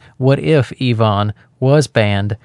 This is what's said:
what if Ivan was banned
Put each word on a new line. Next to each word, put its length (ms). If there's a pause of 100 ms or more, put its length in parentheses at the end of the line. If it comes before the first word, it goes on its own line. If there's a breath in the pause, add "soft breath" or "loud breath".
(180 soft breath)
what 220
if 420
Ivan 520 (260 soft breath)
was 260
banned 600